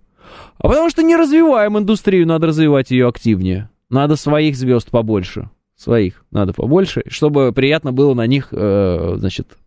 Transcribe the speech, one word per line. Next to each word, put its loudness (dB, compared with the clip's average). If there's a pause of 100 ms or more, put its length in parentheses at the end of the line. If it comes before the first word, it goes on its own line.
(580)
А -2
потому 2
что -2
не 4
развиваем 2
индустрию, 0
надо 0
развивать 2
её 2
активнее. -2 (200)
Надо 0
своих 0
звёзд -2
побольше. -4 (280)
Своих -2
надо -2
побольше, -2
чтобы 0
приятно -2
было 2
на -2
них, -2
э, -2
значит, -8